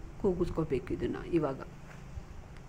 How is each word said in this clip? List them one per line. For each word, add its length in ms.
ಕೂಗಿಸ್ಕೋಬೇಕು 760
ಇದನ್ನ. 220
ಇವಾಗ 240